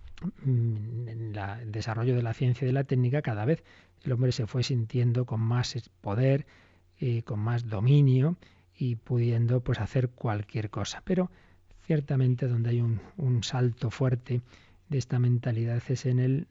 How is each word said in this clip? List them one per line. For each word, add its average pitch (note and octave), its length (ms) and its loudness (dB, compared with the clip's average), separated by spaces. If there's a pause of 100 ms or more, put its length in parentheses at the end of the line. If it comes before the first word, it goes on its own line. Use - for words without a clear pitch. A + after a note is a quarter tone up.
(440)
mm, A#2 680 0
en A2+ 240 -8
la, G2+ 280 -8
el A2 100 -10
desarrollo A2+ 440 0
de A#2+ 80 0
la A2+ 100 -2
ciencia B2+ 320 0
y - 20 2
de B2+ 60 2
la C3+ 120 0
técnica, B2+ 360 2
cada G#2+ 220 -2
vez D#3 200 0 (400)
el B2+ 100 -2
hombre B2 180 2
se A#2+ 160 -2
fue B2 160 -2
sintiendo B2 640 0
con A2+ 160 -4
más A#2 340 0
es-, A#2+ 140 -8
poder, C3 560 0 (540)
eh, A#2+ 240 0
con G#2 160 -6
más A#2+ 280 -2
dominio C3 720 4 (380)
y B2 200 -2
pudiendo, A#2+ 640 0
pues, B2 180 -2
hacer B2 300 0
cualquier G#2+ 600 -4
cosa. - 340 -6
Pero F3+ 260 0 (560)
ciertamente C3 640 2
donde A#2 220 0
hay A#2+ 120 2
un, A#2 200 0 (160)
un B2+ 260 2
salto B2 480 -2
fuerte B2 500 -2 (480)
de C#3+ 80 -2
esta B2 220 -2
mentalidad A#2+ 720 0
es C3 160 -2
en B2+ 140 2
el C3 320 0